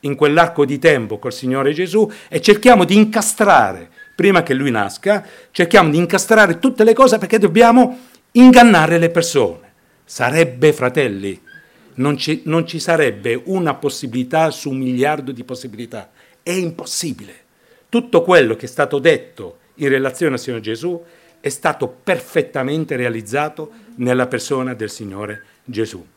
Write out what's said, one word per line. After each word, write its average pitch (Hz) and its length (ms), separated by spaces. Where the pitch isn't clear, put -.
in 143 140
quell'arco 151 500
di 135 140
tempo 120 380
col 123 140
Signore 135 400
Gesù 185 400
e 160 140
cerchiamo 208 420
di 185 120
incastrare, 196 920
prima 180 280
che 143 100
lui 135 160
nasca, 120 560
cerchiamo 175 380
di 147 80
incastrare 180 600
tutte 240 240
le 220 100
cose 247 260
perché 214 180
dobbiamo 233 640
ingannare 233 680
le 165 120
persone." 143 600
Sarebbe, 135 680
fratelli, 117 680
non 139 220
ci, 156 280
non 165 220
ci 165 120
sarebbe 120 680
una 175 300
possibilità 135 760
su - 220
un 131 60
miliardo 131 540
di 117 120
possibilità. 117 680
È 170 80
impossibile. 165 840
Tutto 233 360
quello 165 320
che - 100
è - 40
stato 143 300
detto 127 600
in 143 120
relazione 135 460
al 120 60
Signore 117 220
Gesù 151 400
è 139 100
stato 143 380
perfettamente 156 1080
realizzato 123 760
nella 123 320
persona 127 460
del 107 160
Signore 104 540
Gesù. 107 420